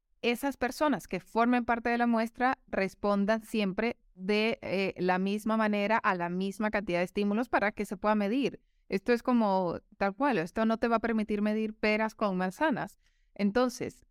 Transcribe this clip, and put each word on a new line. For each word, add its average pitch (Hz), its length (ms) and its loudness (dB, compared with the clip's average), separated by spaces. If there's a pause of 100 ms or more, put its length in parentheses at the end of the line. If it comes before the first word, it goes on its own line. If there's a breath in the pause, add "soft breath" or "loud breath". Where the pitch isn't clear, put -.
(220)
esas 240 360 -2
personas 262 500 -2
que 185 120 -6
formen 240 460 2
parte 233 240 0
de 233 100 2
la 240 80 2
muestra 233 600 0
respondan 202 760 0
siempre 214 540 -2 (180)
de, 208 460 0
eh, 190 360 -2
la 180 220 2
misma 208 380 -2
manera 208 400 2
a 202 180 0
la 175 140 -4
misma 196 420 -2
cantidad 196 280 -2
de 185 60 2
estímulos 202 440 -2
para 208 240 0
que 208 120 -6
se 196 120 -8
pueda 214 180 2
medir. 214 460 0 (280)
Esto 220 240 0
es 233 100 0
como 196 560 2 (180)
tal 196 180 0
cual, 269 240 0
esto 196 260 -2
no 226 120 2
te 240 120 0
va 233 80 4
a 220 40 -2
permitir 214 400 -2
medir 214 340 -2
peras 214 400 0
con 196 220 -2
manzanas. 190 600 -2 (360)
Entonces, 240 760 -2